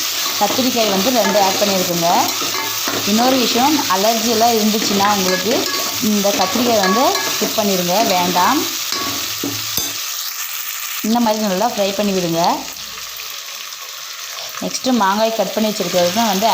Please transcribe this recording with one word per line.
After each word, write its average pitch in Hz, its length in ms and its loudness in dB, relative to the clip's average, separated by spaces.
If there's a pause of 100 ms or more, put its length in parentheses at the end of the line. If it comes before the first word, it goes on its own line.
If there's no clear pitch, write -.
(400)
கத்திரிக்காய் 226 560 2
வந்து 196 140 2 (100)
ரெண்டு 202 260 2
ஆட் 190 160 0
பண்ணியிருக்கேங்க. 175 480 2 (1000)
இன்னொரு 247 320 4
விஷயம், 254 320 4 (200)
அலர்ஜி 220 400 2
எல்லாம் 233 220 4
இருந்துச்சுன்னா 208 500 2 (100)
உங்களுக்கு 185 360 0 (560)
இந்த 202 180 2 (120)
கத்திரிக்காய் 226 460 2
வந்து 208 180 4 (300)
ஸ்கிப் - 260 -2
பண்ணிடுங்க, 185 360 0 (200)
வேண்டாம். 180 440 2 (2500)
இந்த 233 180 2
மாதிரி 214 240 0
நல்லா 190 240 0
ஃப்ரை 196 240 0
பண்ணி 202 200 0
விடுங்க. 170 260 0 (2250)
நெக்ஸ்ட்டு 254 380 -2
மாங்காய் 214 380 2
கட் 190 160 -2
பண்ணி 214 140 0
வச்சிருக்கிறது 175 500 0
தான் 226 140 2
வந்து 196 200 2